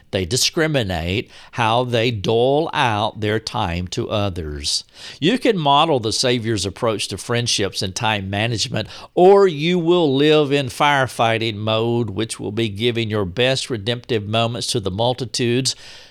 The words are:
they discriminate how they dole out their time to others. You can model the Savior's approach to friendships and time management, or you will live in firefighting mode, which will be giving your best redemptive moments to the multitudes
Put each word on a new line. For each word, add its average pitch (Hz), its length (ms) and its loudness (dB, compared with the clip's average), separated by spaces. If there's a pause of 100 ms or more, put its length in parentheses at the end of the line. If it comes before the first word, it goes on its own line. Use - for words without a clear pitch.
(100)
they 95 140 0
discriminate 104 1080 0 (220)
how 120 320 2
they 120 260 0
dole 120 640 2
out 110 480 0
their 107 180 0
time 90 480 -4
to - 240 -6
others. 85 720 -4 (380)
You 208 180 2
can 226 180 2
model 143 440 4
the 107 120 -2
Savior's 113 540 0
approach 107 420 -2
to 98 100 -8
friendships 117 600 -2
and 95 140 -4
time 104 340 -2
management, 110 600 -2 (260)
or 196 320 8
you 170 320 0
will 165 380 2
live 151 340 4
in 143 160 2
firefighting 117 880 0
mode, 113 560 0
which 104 300 -6
will 104 100 -6
be 113 180 -2
giving 113 400 -2
your 104 180 -2
best 123 440 0
redemptive 117 560 -4
moments 117 420 -2
to 123 120 -2
the 95 100 -4
multitudes 120 840 -2 (340)